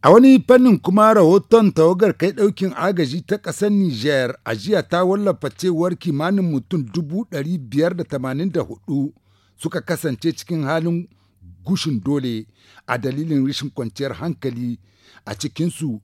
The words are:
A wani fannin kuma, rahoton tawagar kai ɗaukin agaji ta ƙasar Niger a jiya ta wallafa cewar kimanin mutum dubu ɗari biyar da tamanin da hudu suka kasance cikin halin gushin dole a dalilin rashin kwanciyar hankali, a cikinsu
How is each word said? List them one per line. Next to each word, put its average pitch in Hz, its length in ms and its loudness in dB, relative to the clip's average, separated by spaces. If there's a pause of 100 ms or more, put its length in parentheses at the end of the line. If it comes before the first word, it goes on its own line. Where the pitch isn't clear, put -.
A 135 60 8
wani 254 380 8
fannin 247 320 6
kuma, 214 340 4
rahoton 196 580 6
tawagar 170 460 2
kai 180 140 0
ɗaukin 190 420 -2
agaji 170 480 -4
ta 202 160 -4
ƙasar 202 320 -4
Niger 143 640 0 (100)
a 117 100 -4
jiya 156 280 -2
ta 175 220 -2
wallafa 196 460 -2
cewar 175 440 -2
kimanin 175 480 -2
mutum 156 400 -4 (100)
dubu 170 380 -6
ɗari 165 280 -6
biyar 147 360 -2
da 170 100 -8
tamanin 139 460 -6
da 160 120 -4
hudu 135 520 -6 (420)
suka 165 240 -8
kasance 160 520 -4
cikin 160 320 -6
halin 165 420 -4 (580)
gushin 156 400 -4
dole 127 420 -4 (380)
a 123 140 -4
dalilin 139 480 -2
rashin 139 240 -6
kwanciyar 127 440 -8
hankali, 120 680 -8 (440)
a 101 100 -10
cikinsu 151 680 -6